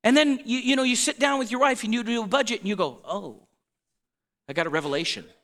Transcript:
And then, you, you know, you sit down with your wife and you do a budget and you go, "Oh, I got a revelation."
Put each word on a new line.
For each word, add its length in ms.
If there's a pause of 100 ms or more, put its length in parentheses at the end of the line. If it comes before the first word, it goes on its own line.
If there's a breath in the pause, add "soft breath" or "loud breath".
And 100
then, 300
you, 140
you 180
know, 60
you 140
sit 220
down 200
with 120
your 100
wife 220
and 120
you 100
do 180
a 40
budget 340
and 80
you 80
go, 300
"Oh, 400 (1000)
I 60
got 140
a 20
revelation." 560 (200)